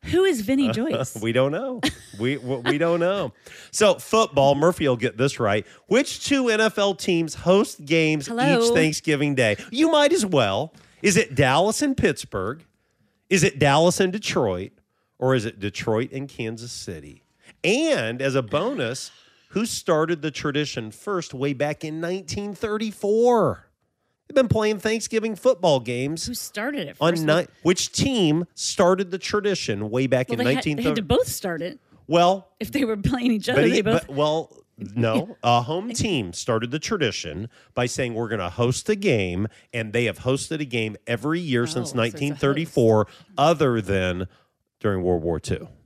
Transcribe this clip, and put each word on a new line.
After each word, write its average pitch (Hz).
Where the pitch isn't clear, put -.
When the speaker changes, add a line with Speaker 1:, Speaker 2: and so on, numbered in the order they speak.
Speaker 1:
Who 359
is 320
Vinnie 262
Joyce? 214
Speaker 2:
<laughs> 110
We 113
don't 131
know. 240
We, 131
we, 123
we 120
don't 170
know. 175
So, 202
football, 143
Murphy 160
will 127
get 110
this 135
right. 107
Which -
two 269
N 214
F 220
L 202
teams 165
host 185
games 156
Speaker 1:
Hello? 240
Speaker 2:
each 233
Thanksgiving 151
Day? 113
You 311
might 294
as 285
well. 131
Is 190
it 175
Dallas 147
and 277
Pittsburgh? 131
Is 180
it 185
Dallas 151
and 190
Detroit? 107
Or 131
is 107
it 104
Detroit 110
and 135
Kansas 117
City? 76
And 175
as 135
a 135
bonus, 143
who 214
started 160
the 156
tradition 139
first 185
way 139
back 147
in 156
nineteen 190
thirty-four? 214
They've -
been 262
playing 214
Thanksgiving 220
football 170
games 127
Speaker 1:
Who 240
started 226
it -
Speaker 2:
on 165
Speaker 1:
first? 160
Speaker 2:
ni-, 156
which 175
team 175
started 185
the 185
tradition 170
way 127
back 123
Speaker 1:
Well, 117
Speaker 2:
in 247
Speaker 1:
they 139
had, -
they 156
had 147
to 233
Speaker 2:
nineteen 277
thirty? 226
Speaker 1:
both 247
start 170
it. 180
Speaker 2:
Well, 175
Speaker 1:
If 226
they 277
were 220
playing 240
each 214
other, -
Speaker 2:
but -
Speaker 1:
they -
Speaker 2:
he, 220
Speaker 1:
both -
Speaker 2:
but, 143
well, 151
Speaker 1:
<laughs> -
Speaker 2:
no. 113
A 120
home 175
team 143
started 113
the 143
tradition 107
by 123
saying, 123
"We're 110
gonna 95
host 123
a 214
game," 107
and 110
they 120
have 98
hosted 135
a 151
game 110
every 120
year 127
Speaker 1:
Oh, -
Speaker 2:
since 113
Speaker 1:
so 127
it's 117
a 123
host. 113
Speaker 2:
nineteen 143
thirty-four, 131
other 139
than 92
during 98
World 87
War 82
Two. -